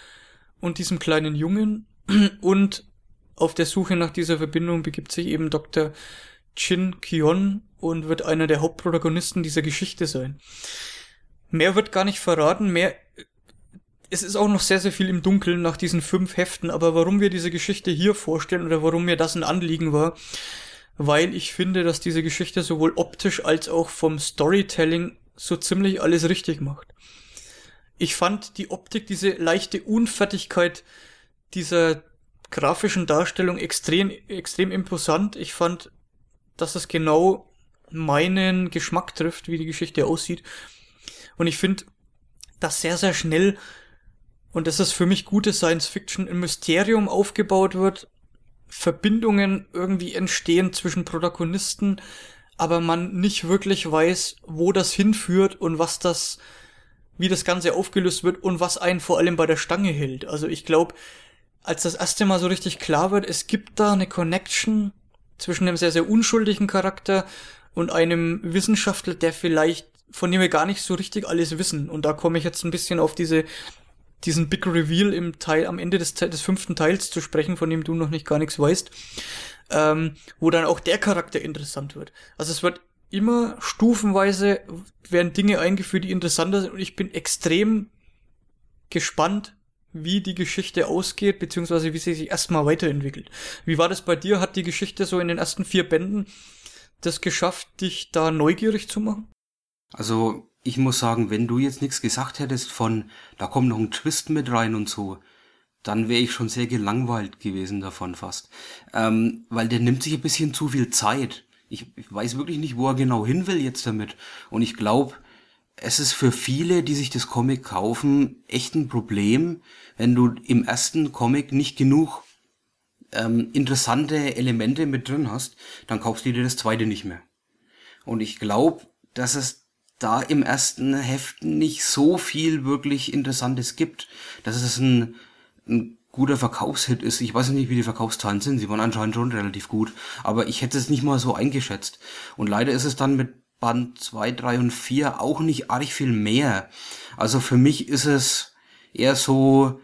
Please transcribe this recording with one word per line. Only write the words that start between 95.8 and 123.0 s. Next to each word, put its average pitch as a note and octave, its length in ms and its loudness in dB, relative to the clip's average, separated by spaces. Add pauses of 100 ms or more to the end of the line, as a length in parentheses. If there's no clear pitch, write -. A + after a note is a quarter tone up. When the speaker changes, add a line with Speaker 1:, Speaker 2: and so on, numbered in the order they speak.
Speaker 1:
Bänden F#3+ 380 0 (760)
das E3 200 -2
geschafft, - 600 -4
dich - 320 -6
da D#3+ 180 2
neugierig F#3 580 2
zu - 120 -6
machen? G#3+ 280 -6 (640)
Speaker 2:
Also, A2+ 560 -2 (140)
ich B2 140 -6
muss C3 240 2
sagen, A2+ 300 0
wenn A2 180 0
du A#2+ 100 0
jetzt C3+ 240 -2
nichts C3+ 180 -4
gesagt B2+ 380 -4
hättest C3 320 -4
von, A2+ 400 -2 (280)
da - 100 -6
kommt B2+ 200 2
noch A2 100 0
ein A2 120 -2
Twist - 400 -4
mit C#3 220 -2
rein A2+ 240 0
und G#2 120 -4
so, G2 300 -8 (640)
dann A2 260 -2
wär A#2+ 120 2
ich A#2+ 100 0
schon A#2 180 -4
sehr A#2+ 180 -2
gelangweilt A2+ 720 -2
gewesen F#2+ 400 -6
davon F#2 340 -10
fast. - 360 -12 (420)
Ähm, A2 560 0
weil A#2 180 -2
der A#2 140 0
nimmt B2 220 2
sich D3+ 100 -4
ein D3+ 80 -2
bisschen D3+ 340 -2
zu D3+ 140 -4
viel B2 220 0
Zeit. A#2 560 -2 (220)
Ich, A#2 180 -14 (100)
ich - 160 -20
weiß A2+ 240 -4
wirklich D3 220 -6
nicht, D3 180 -6
wo B2+ 120 0
er C3+ 60 2
genau B2+ 320 0
hin F3 200 0
will F#3 140 0
jetzt C3 260 -6
damit. G#2+ 300 -4 (340)
Und A2 120 0
ich A2 140 -2
glaub, A#2+ 420 2 (580)
es - 220 -2
ist C#3+ 140 0
für B2+ 200 4
viele, E3 500 2
die C#3+ 120 -2
sich C#3 160 -2
das B2 160 -4
Comic C3 380 0
kaufen, B2 840 0
echt - 260 -4
ein D3+ 140 0
Problem, A#2 720 0 (340)
wenn B2 180 4
du B2 200 6 (100)
im A#2+ 200 4
ersten C#3 480 0
Comic C#3 400 0
nicht C#3 240 0
genug, C#3+ 460 4 (880)